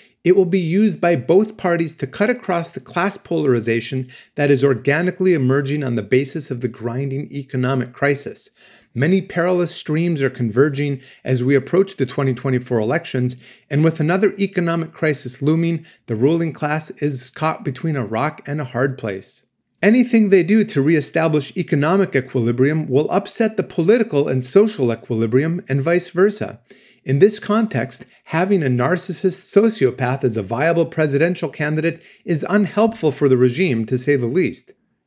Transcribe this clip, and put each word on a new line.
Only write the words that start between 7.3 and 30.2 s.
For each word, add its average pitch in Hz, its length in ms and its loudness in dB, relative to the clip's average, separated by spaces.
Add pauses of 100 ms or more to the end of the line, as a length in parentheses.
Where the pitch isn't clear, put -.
economic 127 600 -4
crisis. - 580 -4 (420)
Many 165 280 2
perilous 175 520 -2
streams 160 500 -2
are 131 80 2
converging 135 720 0 (220)
as 123 220 0
we 139 100 2
approach 170 420 0
the 131 100 -2
twenty 135 260 -2
twenty-four 123 460 -2
elections, 127 580 -2 (340)
and 147 140 0
with 160 160 0
another 180 380 0
economic 170 540 -2
crisis 143 500 -4
looming, 165 420 0 (220)
the 117 100 -4
ruling 160 360 0
class 156 380 -6
is 139 400 -6
caught - 320 -4
between 151 320 -6
a 127 120 -4
rock 120 420 -4
and 147 100 -6
a 147 60 -6
hard 139 320 -2
place. - 480 -10 (380)
Anything 226 480 4
they 185 120 6
do 202 220 4
to - 160 -2
reestablish 151 800 0
economic 165 580 0
equilibrium 131 720 0
will 143 220 2
upset 214 480 0
the - 40 -2
political 175 640 2
and 131 140 0
social 190 480 2
equilibrium, 120 800 0
and 139 140 0
vice 175 260 0
versa. 170 520 -4 (440)
In 135 140 0
this 214 200 4
context, 208 680 -2 (180)
having 185 380 0
a 139 60 0
narcissist 165 840 -2
sociopath 135 720 2